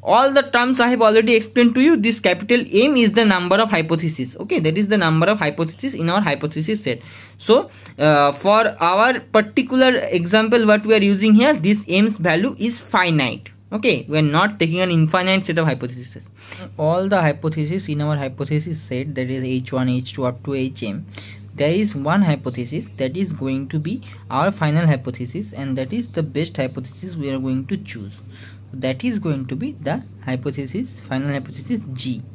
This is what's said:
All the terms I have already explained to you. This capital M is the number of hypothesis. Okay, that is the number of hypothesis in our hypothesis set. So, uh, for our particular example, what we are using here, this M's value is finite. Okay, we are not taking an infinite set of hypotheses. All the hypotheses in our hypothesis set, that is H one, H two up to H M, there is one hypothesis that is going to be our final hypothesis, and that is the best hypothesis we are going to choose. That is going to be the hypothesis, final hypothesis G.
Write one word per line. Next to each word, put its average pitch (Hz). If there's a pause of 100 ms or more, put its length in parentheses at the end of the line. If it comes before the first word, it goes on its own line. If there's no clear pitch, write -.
All 254
the 277
terms 254
I 240
have 247
already 220
explained 233
to 254
you. 311
This 220
capital 208
M 254
is 226
the 226
number 185
of 214
hypothesis. 160
Okay, 330
that 156
is 202
the 214
number 160
of 208
hypothesis 160
in 165
our 190
hypothesis 156
set. 120 (380)
So, 269 (280)
uh, 147
for 208
our 220
particular 254
example, 220
what 214
we 220
are 208
using 202
here, 262
this 202
M's 208
value 175
is 233
finite. 160 (200)
Okay, 208
we 156
are 156
not 175
taking 170
an 185
infinite 185
set 170
of 160
hypotheses. 123 (500)
All 175
the 196
hypotheses 156
in 147
our 151
hypothesis 147
set, 131
that 127
is 131
H 127
one, 127
H 127
two 131
up 123
to 139
H 131
M, 101 (520)
there 147
is 208
one 156
hypothesis 127 (140)
that 131
is 185
going 135
to 156
be 175 (300)
our 156
final 160
hypothesis, 127
and 135
that 131
is 233
the 165
best 147
hypothesis 135
we 139
are 135
going 131
to 196
choose. 101 (520)
That 131
is 240
going 135
to 131
be 233
the - (200)
hypothesis, 135
final 135
hypothesis 131 (120)
G. 127 (120)